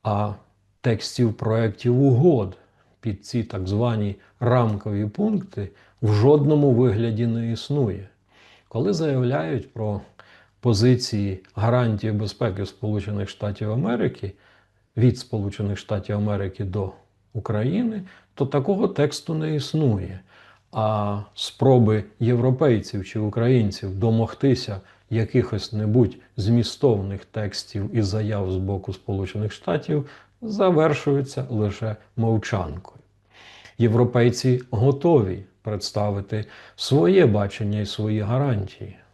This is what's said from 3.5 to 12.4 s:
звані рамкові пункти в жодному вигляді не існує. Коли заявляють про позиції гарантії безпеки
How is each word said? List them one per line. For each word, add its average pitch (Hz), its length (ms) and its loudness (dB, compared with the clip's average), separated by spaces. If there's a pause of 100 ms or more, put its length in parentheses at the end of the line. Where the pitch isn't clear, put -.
звані 104 480 -2 (240)
рамкові 110 640 0
пункти 180 640 -4 (320)
в 107 120 2
жодному 143 580 6
вигляді 117 560 2
не 117 240 -2
існує. 110 580 -4 (580)
Коли 165 260 -2
заявляють 143 800 -2
про 107 280 -4 (580)
позиції 110 840 2 (120)
гарантії 110 580 0
безпеки 101 520 -4